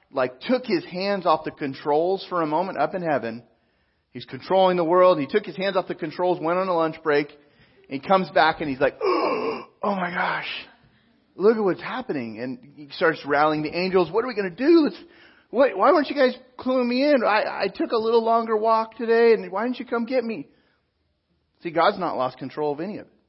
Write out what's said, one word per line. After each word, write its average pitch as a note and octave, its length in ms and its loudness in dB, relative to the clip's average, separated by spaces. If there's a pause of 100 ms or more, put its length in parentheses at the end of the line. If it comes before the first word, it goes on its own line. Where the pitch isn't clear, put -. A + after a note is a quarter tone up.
(100)
like, B2+ 300 -2
took B3+ 240 -2
his F#3+ 220 -2
hands F#3 400 -4
off D#3 180 2
the D3+ 60 -4
controls D#3 800 -2
for F3+ 100 -2
a D#3+ 60 0
moment E3+ 320 -2
up D#3 160 0
in F3+ 80 -6
heaven. B2 400 -2 (680)
He's A#2+ 120 -14
controlling F3+ 540 2
the F3 60 2
world. F3+ 360 6
He C3+ 60 -2
took G#3 180 -2
his E3 140 -12
hands F#3+ 180 -2
off F3+ 100 -2
the F3 80 -8
controls, F3 460 -2
went E3 180 -2
on F#3+ 100 -2
a F3+ 60 0
lunch D#3+ 280 0
break, D3 260 2
and - 720 -16
he - 80 -12
comes F#3 220 2
back D#3+ 320 2
and D3+ 80 -4
he's C3 100 -4
like, C#3 180 2
<gasps> - 40 -6
"Oh - 640 -2 (180)
my F#3+ 260 -2
gosh, - 380 -4 (880)
look A3 220 2
at A3 40 -2
what's F3+ 200 0
happening." B2+ 580 -8
And B2+ 340 -10
he D3 200 -20
starts E3 320 0
rallying D3+ 360 2
the D3+ 140 -6
angels. F3+ 340 2
"What A3+ 140 0
are C4 40 -4
we A#3+ 60 -8
gonna G3 140 -4
do? C#4+ 360 4
Let's, - 200 -4 (460)
what, B3 260 2
why A3+ 160 4
weren't D4+ 160 2
you C#4 80 -6
guys B3+ 180 2 (240)
cluing B3+ 280 0
me B3 180 0
in? D4 180 4
I, G3 420 0
I G3+ 40 -2
took B3 240 -4
a A#3+ 60 2
little A3+ 260 2
longer A3+ 320 0
walk A3+ 400 0
today, A3+ 380 4
and F#3 180 -4
why G3+ 120 -4
didn't B3 140 -4
you A#3+ 60 -10
come A#3 220 -4
get B3 180 -2
me?" G#3 240 -8 (1120)
See, F3 80 -8
God's F3 280 2
not D#3+ 180 -2
lost B2+ 220 -4
control D3 340 -6
of C#3+ 80 -8
any F#3+ 160 -8
of G#2+ 100 -16
it. - 60 -20 (160)